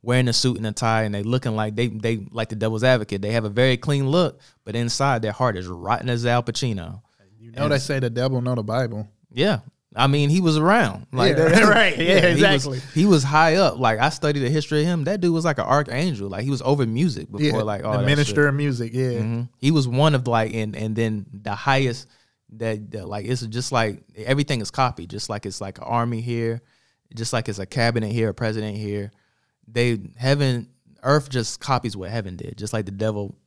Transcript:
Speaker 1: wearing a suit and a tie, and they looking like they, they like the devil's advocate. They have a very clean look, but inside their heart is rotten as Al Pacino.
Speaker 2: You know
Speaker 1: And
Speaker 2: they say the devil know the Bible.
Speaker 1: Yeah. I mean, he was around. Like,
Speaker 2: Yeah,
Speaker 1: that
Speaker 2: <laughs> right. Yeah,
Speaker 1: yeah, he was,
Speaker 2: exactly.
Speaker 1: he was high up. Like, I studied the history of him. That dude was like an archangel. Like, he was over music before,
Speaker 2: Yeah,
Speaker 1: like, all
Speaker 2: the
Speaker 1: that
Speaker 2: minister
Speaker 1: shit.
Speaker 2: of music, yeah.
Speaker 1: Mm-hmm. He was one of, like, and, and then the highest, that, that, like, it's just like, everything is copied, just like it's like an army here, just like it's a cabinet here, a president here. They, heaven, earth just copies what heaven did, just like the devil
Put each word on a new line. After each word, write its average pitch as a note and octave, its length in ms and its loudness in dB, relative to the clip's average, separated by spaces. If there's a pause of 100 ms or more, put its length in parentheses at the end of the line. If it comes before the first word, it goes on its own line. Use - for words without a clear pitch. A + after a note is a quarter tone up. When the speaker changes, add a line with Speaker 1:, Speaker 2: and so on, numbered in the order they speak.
Speaker 1:
wearing B2 260 2
a A#2 60 0
suit B2 240 2
and A2 80 -6
a G#2+ 60 -4
tie, A2+ 320 0
and G#2 100 -2
they G2+ 100 -4
looking A#2 320 -2
like G#2+ 200 -2
they, A#2 120 0
they A2 440 -4
like A2+ 180 -6
the A2 60 -8
devil's A2 280 -2
advocate. G#2+ 380 2
They G#2 120 -2
have A#2 100 2
a G#2+ 60 -4
very B2+ 260 2
clean C#3 340 -2
look, E3+ 300 0 (240)
but G#2+ 120 -10
inside A#2+ 480 0
their G#2 100 -2
heart A#2 240 0
is F#2 100 -8
rotten F2+ 420 -4
as A#2+ 160 -2
Al A#2+ 180 2
Pacino. G2 580 -6 (380)
Speaker 2:
You A#2 120 -20
know B2+ 120 -6
Speaker 1:
And D3 100 2
Speaker 2:
they C3+ 60 4
say C3+ 200 -2
the B2+ 100 0
devil B2+ 320 0
know B2 140 -2
the A2+ 80 -4
Bible. A2 440 -4 (240)
Speaker 1:
Yeah. C#3 280 0 (360)
I A#2+ 100 2
mean, C#3+ 240 2
he F3 120 4
was D#3+ 160 2
around. E3+ 540 2
Like, B2+ 240 2
Speaker 2:
Yeah, D#3+ 140 4
Speaker 1:
that F#3+ 140 6
Speaker 2:
<laughs> G#3+ 60 8
right. G3+ 280 4
Yeah, D#3+ 60 -2
Speaker 1:
yeah, F3+ 160 6 (160)
he - 80 6
was, F#3+ 220 4
Speaker 2:
exactly. C3 160 -6 (120)
Speaker 1:
he D#3+ 140 4
was D#3+ 160 6
high D#3 320 4
up. D#3 240 2
Like, A2+ 200 2
I C3+ 100 4
studied D3 320 -2
the B2 80 0
history D3+ 320 0
of D#3 40 2
him. E3+ 200 -2
That F#3+ 160 -2
dude F3 120 2
was D#3+ 100 0
like D#3 140 0
an A#2+ 80 -2
archangel. C#3 640 0
Like, G2 140 -6
he C#3 80 -2
was C3 100 -2
over C#3 240 2
music A#2 460 -2
before, G2+ 140 -2
Speaker 2:
Yeah, A2+ 180 2
Speaker 1:
like, G#2 200 -4
all G#2+ 100 -2
Speaker 2:
the G#2 60 2
Speaker 1:
that - 60 0
Speaker 2:
minister C#3 300 2
Speaker 1:
shit. D3 140 6
Speaker 2:
of C#3 40 0
music, B2 400 -2
yeah. B2+ 200 0
Speaker 1:
Mm-hmm. A#2 280 -2 (160)
He C#3 140 2
was C#3+ 160 2
one C#3 260 4
of, B2+ 140 0
like, A2+ 260 0
and, G#2+ 220 -4
and A2 200 -4
then A2 380 -2
the G2+ 220 -8
highest, C3+ 500 0 (480)
that, A2 380 -6
that, G2+ 160 -10
like, G#2 180 -8
it's A#2+ 220 -2
just A#2 240 -6
like, A2+ 320 0 (120)
everything B2+ 460 -2
is G2 80 -6
copied, A#2+ 400 -2
just G2+ 220 -10
like G2+ 160 -8
it's F#2+ 140 -10
like G2 180 -12
an - 60 -14
army A#2 360 -2
here, A#2 400 -4 (540)
just A2+ 180 -6
like A2+ 160 -2
it's G2 100 -8
a F#2+ 60 -6
cabinet A#2 460 0
here, A2+ 180 0
a G2 60 -4
president G#2+ 420 -4
here. G2+ 320 -6 (580)
They, A#2+ 320 0 (160)
heaven, C3 520 0 (340)
earth C#3 280 2
just B2 300 -4
copies A#2+ 380 -2
what F#2 140 -8
heaven G2 240 -6
did, F2+ 220 -12
just G#2+ 140 -8
like A2 140 -2
the G2 60 -10
devil G#2 440 -4 (120)